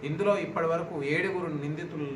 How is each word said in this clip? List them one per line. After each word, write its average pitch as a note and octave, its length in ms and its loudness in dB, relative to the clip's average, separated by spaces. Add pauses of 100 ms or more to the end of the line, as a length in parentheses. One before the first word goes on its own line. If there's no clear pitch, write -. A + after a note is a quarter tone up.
ఇందులో G3+ 240 4 (120)
ఇప్పటి E3 280 0
వరకు E3 220 -2 (200)
ఏడుగురు F3+ 340 0 (140)
నిందితులు D#3 520 -4